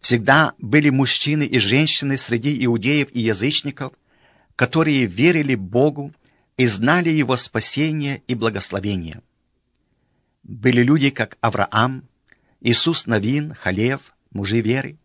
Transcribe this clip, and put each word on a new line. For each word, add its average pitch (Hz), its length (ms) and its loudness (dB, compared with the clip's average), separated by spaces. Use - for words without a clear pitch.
Всегда 135 580 4
были 147 320 2
мужчины 139 520 0
и 131 160 0
женщины 135 580 0
среди 120 480 -2
иудеев 127 480 0
и 120 80 -4
язычников, 131 720 -2
которые 139 500 2
верили 135 500 0
Богу 139 560 -2
и 127 100 2
знали 143 440 2
Его 131 260 0
спасение 143 880 -4
и - 80 -2
благословение. 98 880 -4
Были 123 400 2
люди, 139 280 4
как - 320 -6
Авраам, 110 680 0
Иисус 120 460 2
Навин, 131 480 -2
Халев, 110 600 -4
мужи 101 300 -2
веры. 131 440 -4